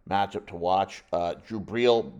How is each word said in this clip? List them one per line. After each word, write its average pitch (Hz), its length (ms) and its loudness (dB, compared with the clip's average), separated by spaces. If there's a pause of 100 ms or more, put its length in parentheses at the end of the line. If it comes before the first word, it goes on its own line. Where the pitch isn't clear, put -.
matchup 98 380 -2
to - 80 -14
watch. 92 560 0
Uh, 87 240 -2 (120)
Jubril 113 720 2